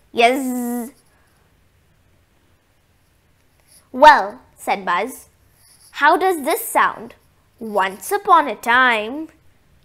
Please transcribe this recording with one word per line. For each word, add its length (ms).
"Yes." 800
"Well," 480
said 320
Buzz, 400
"how 160
does 320
this 180
sound? 480
Once 520
upon 380
a 80
time." 640